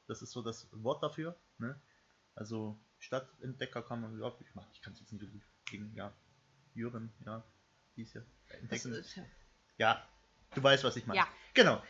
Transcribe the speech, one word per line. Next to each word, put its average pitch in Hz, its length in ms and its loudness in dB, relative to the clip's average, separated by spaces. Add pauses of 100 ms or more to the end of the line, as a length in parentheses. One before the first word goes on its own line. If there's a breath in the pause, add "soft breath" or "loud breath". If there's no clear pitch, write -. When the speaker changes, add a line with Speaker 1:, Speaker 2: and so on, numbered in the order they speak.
Speaker 1:
das - 160 -8
ist 120 80 -14
so 123 100 -8
das 113 300 -8
Wort 120 320 -2
dafür, 160 320 -4 (240)
ne? 127 200 -6 (540 soft breath)
Also, 107 420 -6 (220)
Stadtentdecker - 840 -8
kann 117 180 -6
man, 110 180 -10
ja, 120 200 -4
ich - 160 -20
mach, 98 180 -14
ich - 80 -20
kann's - 180 -16
jetzt - 120 -18
nicht 104 100 -10
so 101 60 -12
gut 104 160 -18 (260)
gegen, 107 240 -10
ja, 101 180 -10 (640)
Urban, 113 360 -6 (120)
ja, 110 200 -10 (520)
die - 60 -12
ist 110 140 -14
ja, 113 60 -12 (280)
entdecken. - 400 -6
Speaker 2:
Das 135 160 -8
ist - 120 -14
ja 185 60 -12 (560)
Speaker 1:
Ja, 113 240 6 (520)
du 135 80 0
weißt, 139 200 10
was 120 120 4
ich 120 100 -6
meine. 185 140 2
Speaker 2:
Ja. 175 80 6 (260 loud breath)
Speaker 1:
Genau. 160 360 10